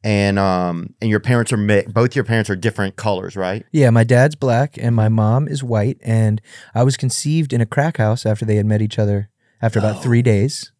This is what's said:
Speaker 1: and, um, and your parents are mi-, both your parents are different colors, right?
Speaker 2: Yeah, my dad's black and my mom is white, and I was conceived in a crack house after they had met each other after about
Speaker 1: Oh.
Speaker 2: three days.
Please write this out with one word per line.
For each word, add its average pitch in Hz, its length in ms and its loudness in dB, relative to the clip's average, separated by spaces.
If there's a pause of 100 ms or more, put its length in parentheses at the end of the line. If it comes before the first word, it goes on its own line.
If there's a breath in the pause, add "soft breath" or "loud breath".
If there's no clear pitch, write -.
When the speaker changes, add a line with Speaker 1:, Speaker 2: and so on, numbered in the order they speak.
Speaker 1:
and, 101 340 0
um, 90 600 -2
and 113 80 -2
your 107 120 2
parents 120 320 0
are 117 40 0
mi-, 104 300 2
both 113 300 0
your 131 80 -2
parents 110 260 -2
are 95 60 -2
different 98 400 -4
colors, 95 400 -4
right? 95 340 -4
Speaker 2:
Yeah, 139 200 4
my 117 120 4
dad's 127 320 4
black 131 420 -2
and 117 200 -2
my 107 120 2
mom 110 380 2
is 139 160 -6
white, 113 400 -2
and 110 380 0 (340 loud breath)
I 117 80 0
was 131 140 2
conceived 147 560 -2
in 120 80 0
a 113 60 2
crack 151 320 -4
house 110 280 0
after 107 180 -2
they 107 120 0
had 104 100 0
met 107 160 0
each 107 160 -4
other 101 320 -2 (320)
after 113 160 0
about 107 180 0
Speaker 1:
Oh. - 40 -14
Speaker 2:
three 120 220 4
days. 117 580 0